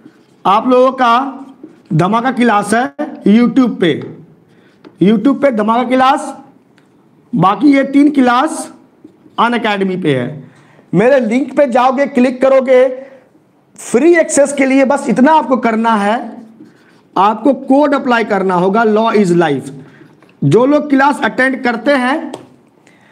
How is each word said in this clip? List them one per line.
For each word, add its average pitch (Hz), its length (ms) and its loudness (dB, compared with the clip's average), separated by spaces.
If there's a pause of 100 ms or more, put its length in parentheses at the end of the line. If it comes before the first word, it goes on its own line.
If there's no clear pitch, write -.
(460)
आप 220 220 0
लोगों 254 240 4
का 262 520 -2 (480)
धमाका 208 380 0
class 208 440 0
है 262 200 -2 (340)
YouTube 240 520 2
पे, 151 360 -4 (840)
YouTube 233 400 0
पे 277 80 2
धमाका 226 340 -2
class। 262 520 0 (1000)
बाकी 240 420 2
ये 269 80 2
तीन 277 260 2
class 254 640 -2 (680)
Unacademy 202 640 -2
पे 147 140 0
है। 127 340 -8 (440)
मेरे 254 260 2
link 247 360 -4
पे 294 100 2
जाओगे, 254 400 0
click 254 360 -2
करोगे, 262 460 2 (880)
free 320 400 2
access 294 360 0
के 269 140 -2
लिए 269 180 2
बस 277 240 -2
इतना 254 240 2
आपको 269 240 0
करना 226 380 -2
है, 208 420 -4 (840)
आपको 220 360 2
code 277 400 0
apply 233 300 0
करना 190 300 -2
होगा, 190 280 0
law 220 320 0
is 202 140 2
life। 160 420 0 (720)
जो 196 220 4
लोग 294 240 0
class 277 340 2
attend 254 400 -2
करते 233 260 -4
हैं, 262 420 -2 (800)